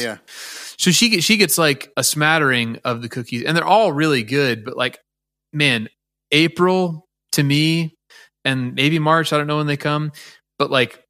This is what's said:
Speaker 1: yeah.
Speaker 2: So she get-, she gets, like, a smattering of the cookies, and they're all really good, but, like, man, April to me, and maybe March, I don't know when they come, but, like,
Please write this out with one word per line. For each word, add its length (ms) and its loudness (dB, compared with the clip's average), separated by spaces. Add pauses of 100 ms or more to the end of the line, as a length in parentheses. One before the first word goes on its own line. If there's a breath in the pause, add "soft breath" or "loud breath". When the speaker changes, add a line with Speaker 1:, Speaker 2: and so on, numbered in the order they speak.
Speaker 1:
yeah. 140 -6 (600 loud breath)
Speaker 2:
So 120 2
she 200 4
get-, 140 0
she 120 4
gets, 220 2
like, 380 0
a 80 0
smattering 800 0
of 180 -4
the 60 -8
cookies, 360 -8
and 120 -2
they're 80 0
all 280 2
really 300 0
good, 420 -2
but, 120 -12
like, 220 -4 (540)
man, 360 0 (440)
April 760 2 (240)
to 100 2
me, 540 0 (480 loud breath)
and 300 -2
maybe 240 2
March, 340 0
I 40 2
don't 100 -2
know 120 -2
when 80 -2
they 100 -2
come, 360 -4 (460 loud breath)
but, 120 0
like, 400 0